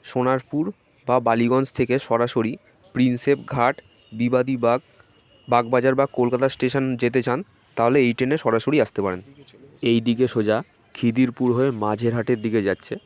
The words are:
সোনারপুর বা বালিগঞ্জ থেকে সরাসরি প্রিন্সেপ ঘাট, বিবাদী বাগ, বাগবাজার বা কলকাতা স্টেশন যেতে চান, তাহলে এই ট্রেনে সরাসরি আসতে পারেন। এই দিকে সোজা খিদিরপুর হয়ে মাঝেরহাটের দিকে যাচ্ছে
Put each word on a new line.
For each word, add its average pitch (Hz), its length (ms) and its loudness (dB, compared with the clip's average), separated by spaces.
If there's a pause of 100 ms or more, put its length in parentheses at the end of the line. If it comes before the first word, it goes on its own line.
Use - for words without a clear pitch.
সোনারপুর 131 580 -2 (440)
বা 123 80 2 (120)
বালিগঞ্জ 120 400 2 (100)
থেকে 127 180 0 (120)
সরাসরি 117 460 0 (420)
প্রিন্সেপ 127 440 0 (140)
ঘাট, 127 220 0 (360)
বিবাদী 123 520 0
বাগ, 120 160 2 (680)
বাগবাজার 123 520 2
বা 135 60 4 (120)
কলকাতা 123 380 2
স্টেশন 135 280 0 (180)
যেতে 120 260 2
চান, 123 120 0 (380)
তাহলে 120 280 4
এই 120 120 2
ট্রেনে 131 260 -2
সরাসরি 117 420 0
আসতে - 200 -8
পারেন। 92 160 -4 (720)
এই 117 160 4
দিকে 120 260 2
সোজা 107 240 0 (380)
খিদিরপুর 123 640 0
হয়ে 135 140 0 (120)
মাঝেরহাটের 113 600 -2
দিকে 110 220 0
যাচ্ছে - 260 -4 (120)